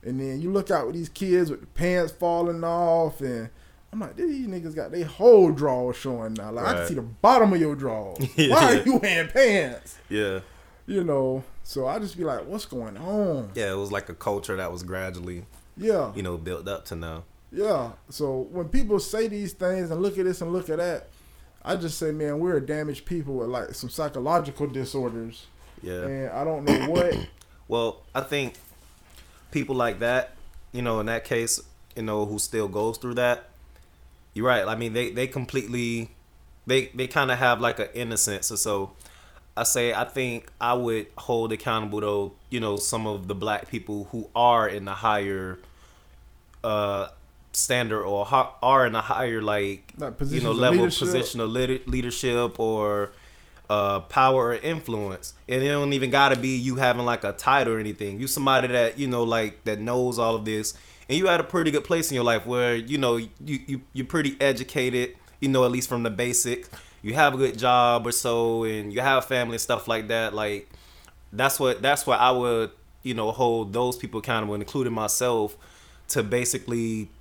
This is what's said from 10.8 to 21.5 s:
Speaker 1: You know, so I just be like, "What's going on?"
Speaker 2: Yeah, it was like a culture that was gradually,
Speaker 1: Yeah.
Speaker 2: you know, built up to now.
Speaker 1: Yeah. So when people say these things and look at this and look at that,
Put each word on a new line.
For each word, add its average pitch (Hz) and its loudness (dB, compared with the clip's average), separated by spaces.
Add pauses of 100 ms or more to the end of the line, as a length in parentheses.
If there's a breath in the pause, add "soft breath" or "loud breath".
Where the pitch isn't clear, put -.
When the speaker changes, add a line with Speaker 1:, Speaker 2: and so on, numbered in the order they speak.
Speaker 1:
You 190 0
know, 131 0 (200)
so 135 -6
I 156 -2
just 190 -8
be 175 -6
like, 147 -4
"What's 208 -8
going 110 -10
on?" 170 -2
Speaker 2:
Yeah, 104 -2
it - -2
was 101 -4
like 101 -4
a 85 -10
culture 101 -4
that 92 -6
was 87 -10
gradually, 90 -8 (320)
Speaker 1:
Yeah. 175 0
Speaker 2:
you 101 -6
know, 87 -4
built 82 -8
up 98 -8
to 95 -10
now. 82 -10 (280)
Speaker 1:
Yeah. 156 -2 (180)
So 135 -4
when 170 -6
people 214 4
say 226 -2
these 208 -6
things 185 -2
and 165 -2
look 196 -2
at 185 0
this 180 -2
and 170 -4
look 180 -4
at 156 -2
that, 170 -4 (540 soft breath)